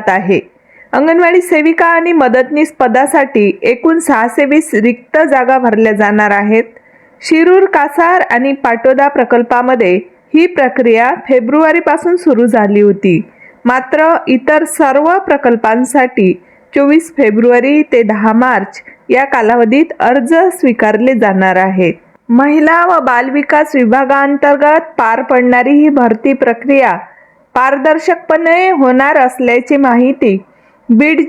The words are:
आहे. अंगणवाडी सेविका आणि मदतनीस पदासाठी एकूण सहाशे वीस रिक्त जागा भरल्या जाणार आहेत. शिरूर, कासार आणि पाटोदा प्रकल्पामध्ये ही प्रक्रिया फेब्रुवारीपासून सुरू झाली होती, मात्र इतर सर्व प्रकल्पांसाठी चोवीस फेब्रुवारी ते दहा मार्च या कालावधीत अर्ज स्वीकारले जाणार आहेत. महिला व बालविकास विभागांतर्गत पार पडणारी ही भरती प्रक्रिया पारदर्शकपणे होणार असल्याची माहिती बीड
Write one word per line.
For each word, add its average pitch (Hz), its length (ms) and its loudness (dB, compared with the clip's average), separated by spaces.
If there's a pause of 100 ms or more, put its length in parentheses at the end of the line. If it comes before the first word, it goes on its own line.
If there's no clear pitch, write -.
आहे. 185 320 0 (540)
अंगणवाडी 339 480 2
सेविका 330 440 0
आणि 339 260 0
मदतनीस 285 600 0
पदासाठी 262 920 0
एकूण 320 380 0
सहाशे 254 460 -2
वीस 302 280 0
रिक्त 233 440 -2
जागा 262 400 2
भरल्या 220 340 0
जाणार 208 400 0
आहेत. 208 320 0 (580)
शिरूर, 359 440 2
कासार 339 560 0 (100)
आणि 269 220 0
पाटोदा 262 540 0
प्रकल्पामध्ये 240 880 0 (380)
ही 320 140 2
प्रक्रिया 247 600 0 (180)
फेब्रुवारीपासून 311 880 0
सुरू 247 300 0
झाली 208 360 0
होती, 196 400 0 (440)
मात्र 294 500 0 (120)
इतर 302 360 0
सर्व 311 540 0
प्रकल्पांसाठी 254 1160 0 (420)
चोवीस 294 420 0
फेब्रुवारी 247 640 2
ते 240 220 0
दहा 214 300 -2
मार्च 233 480 -2 (280)
या 262 160 0
कालावधीत 240 760 0
अर्ज 254 340 0
स्वीकारले 254 800 0
जाणार 190 420 0
आहेत. 185 380 0 (360)
महिला 302 560 2
व 349 140 0
बालविकास 269 760 -2
विभागांतर्गत 277 1200 0
पार 226 240 -2
पडणारी 247 500 0
ही 294 180 4
भरती 254 440 0
प्रक्रिया 247 640 0 (580)
पारदर्शकपणे 320 1120 0
होणार 269 460 0
असल्याची 254 640 0
माहिती 254 600 0 (520)
बीड 294 400 2